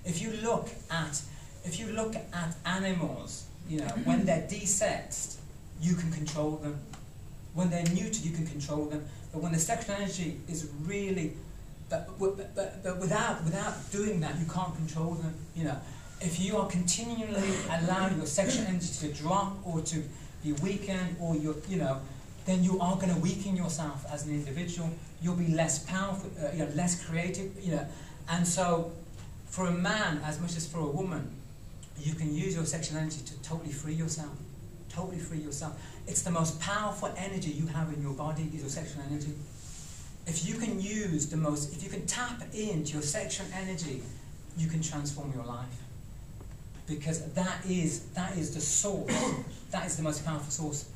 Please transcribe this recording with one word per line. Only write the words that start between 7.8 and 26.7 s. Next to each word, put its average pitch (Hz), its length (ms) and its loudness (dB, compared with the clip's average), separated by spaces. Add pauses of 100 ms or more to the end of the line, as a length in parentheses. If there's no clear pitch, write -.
neutered, 196 400 2
you 160 80 0
can 160 140 0
control 147 380 -2
them. 151 200 -2 (280)
But 156 100 -2
when 165 100 0
the 165 60 4
sexual 202 360 2
energy 180 540 -2
is 151 220 -4 (120)
really, 190 520 0 (540)
but, - 300 -4
but, 196 360 0
but, 196 280 -2
but 180 160 0
without, 196 460 2
without 196 460 0
doing 202 300 2
that, 151 180 0
you 165 80 2
can't 175 280 0
control 160 400 0
them. 156 200 -2 (200)
You 165 100 0
know, 135 120 2 (440)
if 180 200 0
you 214 160 4
are 196 120 4
continually 208 840 2 (160)
allowing 180 460 4
your 151 100 0
sexual 220 400 4
energy 180 220 2 (120)
to 151 120 0
drop 190 520 2
or 160 180 0
to 156 200 0 (400)
be 147 120 2
weakened, 185 680 0
or 165 160 4
you're, 151 200 2 (120)
you 190 80 0
know, 135 240 4 (460)
then 185 180 8
you 185 160 6
are 185 160 6
gonna 175 220 4
weaken 190 360 4
yourself 151 560 0
as 147 160 -2
an 151 60 0
individual. 165 580 0 (320)
You'll 175 140 4
be 170 120 4
less 160 360 6
powerful, 190 460 0 (120)
uh, 196 100 2
you 156 80 0
know, 147 140 2